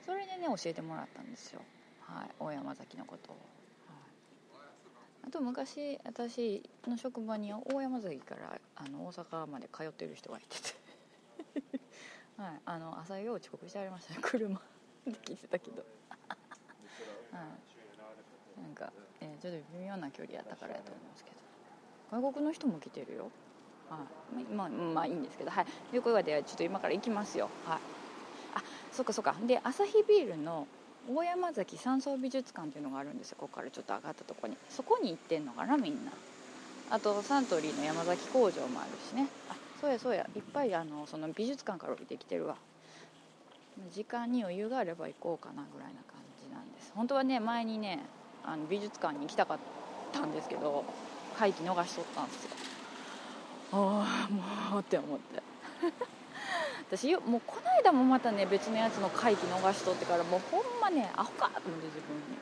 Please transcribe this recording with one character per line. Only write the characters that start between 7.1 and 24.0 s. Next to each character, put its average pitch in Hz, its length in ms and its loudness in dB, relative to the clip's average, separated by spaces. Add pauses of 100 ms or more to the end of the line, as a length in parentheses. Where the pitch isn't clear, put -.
場 220 120 -2
に 208 160 -4
大 269 300 -2
山 254 180 0
崎 170 180 -6
か - 160 -12
ら、 - 260 -10 (160)
あ 139 120 -12
の、 143 180 -8
大 180 60 -8
阪 165 340 -6
ま 139 140 -10
で - 120 -14
通 156 120 -8
っ 156 60 -6
て - 160 -10
る 151 80 -8
人 - 160 -16
が - 80 -10
い - 40 -18
て - 200 -12
て。 - 120 -8 (1600)
<laughs> - 0 -
は 196 140 -8
い、 151 160 -12
あ 170 120 -4
の、 160 200 -8
朝 190 200 -8
よ 220 140 -4
う 214 40 -2
遅 - 160 -10
刻 170 160 -14
し - 40 -16
て 202 60 -6
あ 196 60 -4
り 190 60 -6
ま 180 100 -12
し - 80 -20
た 160 60 -10
ね。 262 60 -8
<laughs> - 20 -6
車 208 380 0 (460)
で 240 80 -4
来 - 220 -12
て - 120 -18
た 175 100 0
け - 120 -8
ど。 - 120 -12
<laughs> - 1500 -16
は 185 80 -12 (1160)
い。 - 40 -14
な 160 60 -12
ん - 60 -14
か、 - 180 -10 (280)
え 156 180 -10
ー、 - 40 -16
ち 180 60 -8
ょ - 20 -6
っ 175 40 -8
と 156 60 -8 (180)
微 185 60 -10
妙 196 120 -8
な 180 140 -6
距 - 140 -12
離 - 120 -12
や - 60 -10
っ - 40 -12
た - 100 -12
か - 100 -12
ら - 80 -8
や - 80 -8
と - 100 -14
思 - 80 -14
う - 40 -18
ん - 60 -18
で - 60 -20
す - 80 -20
け - 60 -20
ど。 - 60 -20 (720)
外 247 220 2
国 294 120 0
の 302 80 2
人 320 140 -2
も 170 120 2
来 - 120 -12
て - 140 -8
る - 100 -10
よ。 - 160 -8 (600)
は 160 80 -8 (400)